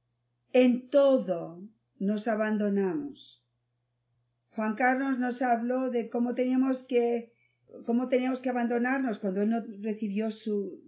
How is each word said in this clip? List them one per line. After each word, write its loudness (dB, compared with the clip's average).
En 4
todo 2
nos 0
abandonamos. -2
Juan -4
Carlos 0
nos -4
habló 0
de -2
cómo -2
teníamos 0
que, -2
cómo 0
teníamos 0
que -4
abandonarnos 0
cuando -2
él 2
no -2
recibió -4
su, -6